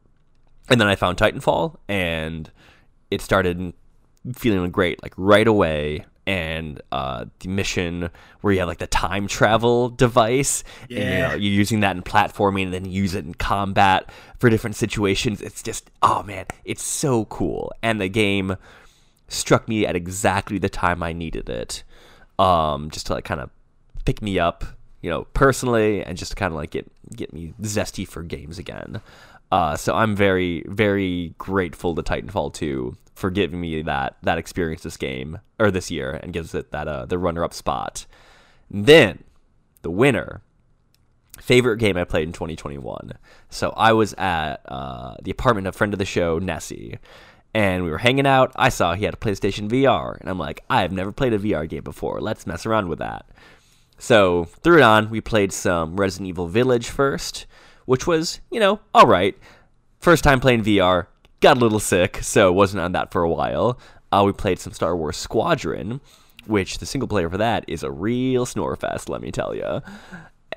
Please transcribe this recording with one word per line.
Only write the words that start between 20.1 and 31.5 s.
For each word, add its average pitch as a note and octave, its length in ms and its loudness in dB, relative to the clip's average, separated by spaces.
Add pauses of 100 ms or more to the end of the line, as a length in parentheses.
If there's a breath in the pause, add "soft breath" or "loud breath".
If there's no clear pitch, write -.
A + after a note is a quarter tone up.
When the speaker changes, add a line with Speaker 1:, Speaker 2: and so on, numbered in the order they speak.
Speaker 1:
the F#2 140 -2
time F2 320 -2
I E2 100 -4
needed D#2+ 380 -8
it, A#1 320 -8 (560 soft breath)
um, D#2 520 2
just - 180 -12
to, - 40 -2
like, B1+ 120 -4
kinda C#2+ 260 -8 (560)
pick - 160 -2
me F#2+ 160 0
up, E2+ 260 0 (380)
you F2 80 -6
know, D2 140 -4 (100)
personally, A2+ 680 2
and F2 140 -10
just - 200 -10
kinda, E2+ 200 -4
like, D#2 140 -8
get, - 200 -8 (240)
get - 200 -12
me D#2+ 260 -12
zesty G#2 480 -6
for - 140 -14
games E2 360 -12
again. G1+ 440 -12 (520 loud breath)
Uh, D#2 220 0
so - 180 -2
I'm G#2 220 2
very, F#2 500 0
very F#2+ 720 0
grateful F2+ 560 -2